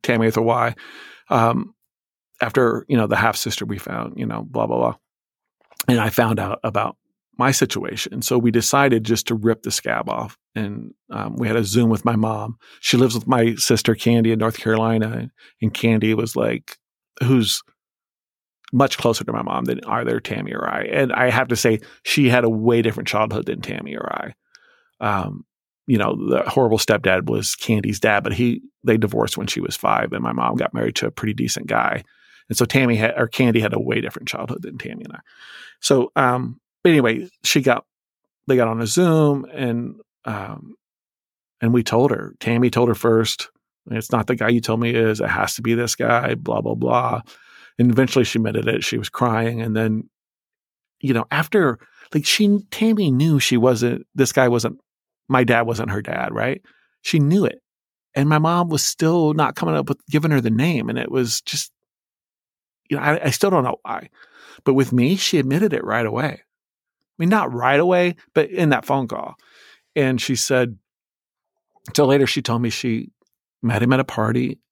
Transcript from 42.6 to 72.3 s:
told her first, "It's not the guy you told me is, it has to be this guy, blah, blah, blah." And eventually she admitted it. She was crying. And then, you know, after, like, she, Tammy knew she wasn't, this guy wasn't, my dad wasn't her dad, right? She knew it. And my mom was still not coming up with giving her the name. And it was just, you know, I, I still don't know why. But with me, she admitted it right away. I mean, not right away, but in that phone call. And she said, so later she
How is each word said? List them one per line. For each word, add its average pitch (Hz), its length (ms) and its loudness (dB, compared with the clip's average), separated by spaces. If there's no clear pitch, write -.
told 120 200 2
her 110 60 2
first, 113 540 0
"It's 110 200 -6
not 117 160 0
the 131 80 0
guy 110 140 -2
you 120 120 4
told 113 180 -2
me 117 160 0
is, 110 260 2
it 107 80 -2
has - 260 -2
to 117 60 -12
be 117 140 0
this 120 200 -2
guy, 120 400 0
blah, 113 260 -4
blah, 113 140 -4
blah." 120 460 -2
And 123 100 6
eventually 123 360 2
she - 120 -4
admitted 110 300 -2
it. 110 160 -2
She 117 140 -4
was 107 120 -8
crying. 117 520 -2
And 113 140 -4
then, 110 340 -2
you 131 140 0
know, 117 180 0
after, 151 480 0
like, 151 120 0
she, 202 340 2
Tammy 214 420 2
knew 143 280 4
she 123 180 2
wasn't, 120 560 2
this 131 180 2
guy 131 160 4
wasn't, 117 320 0
my 127 160 4
dad 117 180 4
wasn't 113 280 -4
her 101 120 -4
dad, - 320 -6
right? 123 280 -4
She - 160 -2
knew 156 280 4
it. - 160 -4
And 139 160 2
my 151 80 4
mom 170 320 2
was 156 160 -2
still 160 480 2
not 151 220 0
coming 165 200 -2
up 139 140 -4
with - 180 -6
giving 156 220 0
her 139 120 2
the 117 100 0
name. 127 360 0
And 120 120 -4
it 120 100 -6
was 123 320 -2
just, - 300 -8
you 143 80 -2
know, 135 60 -6
I, 151 220 0
I 139 60 2
still - 180 2
don't 165 140 4
know 123 180 -2
why. - 280 -10
But 135 100 4
with 123 180 2
me, 127 220 4
she 185 240 0
admitted 156 340 0
it - 100 -4
right 113 220 -2
away. 120 380 -6
I - 720 -20
mean, 170 120 0
not 190 220 0
right 123 280 2
away, 180 380 2
but 156 160 2
in 175 180 2
that 135 160 2
phone 135 220 0
call. - 260 -8
And 131 260 0
she 131 140 -2
said, 123 420 0
so 147 100 4
later 135 220 4
she 127 160 -4